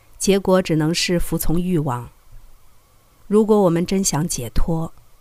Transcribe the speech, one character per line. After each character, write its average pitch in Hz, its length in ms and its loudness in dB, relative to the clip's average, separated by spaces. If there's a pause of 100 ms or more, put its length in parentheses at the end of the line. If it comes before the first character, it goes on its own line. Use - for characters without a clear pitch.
(180)
结 196 200 2
果 185 220 2
只 175 160 -2
能 156 160 0
是 175 260 -2
服 165 200 -2
从 - 200 0
欲 180 200 -2
望。 123 320 -6 (1160)
如 208 200 2
果 214 160 4
我 180 80 4
们 170 160 0
真 190 180 -2
想 156 240 -2
解 120 260 -8
脱， 165 380 0 (280)